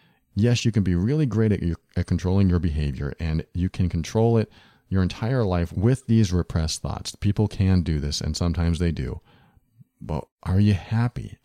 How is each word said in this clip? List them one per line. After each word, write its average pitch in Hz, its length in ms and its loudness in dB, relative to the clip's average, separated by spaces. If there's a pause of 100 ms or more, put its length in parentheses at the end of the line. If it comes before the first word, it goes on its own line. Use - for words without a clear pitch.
(340)
Yes, 113 320 2
you 117 60 2
can 101 120 2
be 90 120 2
really 135 300 2
great 110 260 2
at 98 120 0
your, 82 140 -2 (180)
at 87 120 -2
controlling 92 420 2
your 87 100 4
behavior, 73 600 -2
and 80 340 -2
you 87 160 -2
can 90 200 -2
control 113 480 0
it - 140 0 (380)
your 95 140 2
entire 113 400 -2
life 90 300 -2
with 117 340 0
these 113 240 4
repressed 82 500 -2
thoughts. - 340 -8
People 101 320 0
can 95 340 2
do 80 180 -2
this, 73 220 -4
and 76 160 -4
sometimes 85 420 0
they 85 120 0
do. 65 280 -6 (800)
But 80 280 -8 (160)
are 92 160 0
you 104 160 4
happy? 110 680 -4